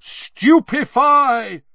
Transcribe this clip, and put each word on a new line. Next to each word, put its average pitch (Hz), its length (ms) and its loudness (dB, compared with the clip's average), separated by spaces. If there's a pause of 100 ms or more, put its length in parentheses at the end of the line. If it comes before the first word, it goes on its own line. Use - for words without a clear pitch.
Stupefy! 262 1600 -2 (100)